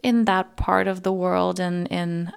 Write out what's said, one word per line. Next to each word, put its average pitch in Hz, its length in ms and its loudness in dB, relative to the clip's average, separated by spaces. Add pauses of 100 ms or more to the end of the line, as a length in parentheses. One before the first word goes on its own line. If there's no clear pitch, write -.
in 233 220 2
that 190 280 0
part 190 320 2
of 185 160 -2
the 190 100 0
world 180 460 0
and 175 300 -2
in, 170 480 -4